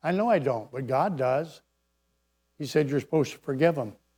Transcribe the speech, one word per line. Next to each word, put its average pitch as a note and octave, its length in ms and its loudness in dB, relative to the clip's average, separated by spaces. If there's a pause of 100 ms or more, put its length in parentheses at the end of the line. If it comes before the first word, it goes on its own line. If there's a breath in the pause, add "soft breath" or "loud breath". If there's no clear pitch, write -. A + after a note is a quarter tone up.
I D#3 80 0
know G#3 180 0
I A3 80 4
don't, B2 340 -2
but C3 140 -8
God D3 320 0
does. C3 440 -2 (960)
He D3 80 -8
said D3+ 200 2
you're C#3 120 0
supposed D3+ 320 0
to - 80 -16
forgive D3+ 360 2
them. A#2 200 -6 (220)